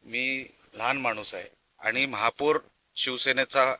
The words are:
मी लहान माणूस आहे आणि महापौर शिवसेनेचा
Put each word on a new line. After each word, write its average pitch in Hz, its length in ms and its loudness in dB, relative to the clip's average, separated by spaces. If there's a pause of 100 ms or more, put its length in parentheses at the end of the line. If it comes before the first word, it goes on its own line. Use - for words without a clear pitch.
मी 127 400 -4 (280)
लहान 117 220 -2
माणूस 113 380 -4
आहे 92 100 -8 (360)
आणि 117 260 0
महापौर 135 520 0 (380)
शिवसेनेचा 131 840 2